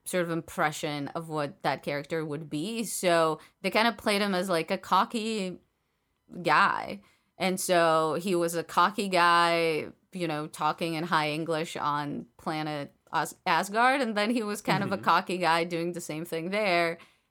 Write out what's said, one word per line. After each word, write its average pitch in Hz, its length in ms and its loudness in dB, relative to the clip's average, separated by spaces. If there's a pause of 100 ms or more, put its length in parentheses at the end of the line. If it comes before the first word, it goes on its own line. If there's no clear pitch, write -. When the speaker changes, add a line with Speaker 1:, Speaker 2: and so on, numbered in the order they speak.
Speaker 1:
sort 180 180 0
of 170 60 -6
impression 151 800 -4
of 165 200 -10
what 147 340 -6
that 143 200 -2
character 156 420 -4
would 151 240 -8
be. 208 360 -4
So 165 540 2 (220)
they 196 100 -2
kind 226 160 4
of 233 120 -2
played 208 240 0
him 202 120 0
as, 180 140 0
like, 165 220 0
a 190 80 -2
cocky 202 800 -2 (840)
guy. 165 580 2 (380)
And 185 220 0
so 160 600 4
he 185 140 -2
was 170 200 0
a 165 100 -4
cocky 190 440 2
guy, 170 800 4 (260)
you 175 140 -4
know, 151 220 -4
talking 160 460 -2
in 156 100 -4
high 160 260 0
English 160 460 -4
on 147 500 -4 (100)
planet 151 560 -6 (200)
As-, 156 240 -2 (100)
Asgard, 202 540 2
and 226 160 -2
then 208 140 0
he 240 120 2
was 208 180 -4
kind 202 220 0
of 190 100 -2
a 202 40 -2
Speaker 2:
Mm-hmm. 202 80 -8
Speaker 1:
cocky 185 340 2
guy 170 260 2
doing 170 280 -4
the 175 80 -8
same 156 240 -8
thing 165 260 -6
there. 175 480 2 (320)